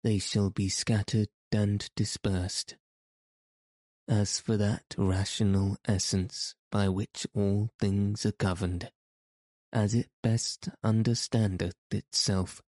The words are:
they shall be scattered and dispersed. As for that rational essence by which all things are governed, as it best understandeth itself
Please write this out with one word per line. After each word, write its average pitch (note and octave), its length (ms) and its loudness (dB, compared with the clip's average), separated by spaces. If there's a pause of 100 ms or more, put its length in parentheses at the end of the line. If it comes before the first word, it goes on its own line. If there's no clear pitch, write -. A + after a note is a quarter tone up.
they G#2+ 160 2
shall G2 300 0
be G2 180 0
scattered G#2+ 600 0 (200)
and G#2 460 0
dispersed. - 800 -2 (1300)
As G#2 320 0
for A2+ 180 0
that - 400 -2
rational G2 880 0
essence - 720 -2 (160)
by G2+ 180 2
which F#2+ 460 -4
all G2+ 360 0 (100)
things G2+ 440 0
are G#2 140 0
governed, F2+ 540 -2 (800)
as A2 220 0
it A#2 160 0 (120)
best - 460 -2 (160)
understandeth A2 920 0 (160)
itself - 800 -2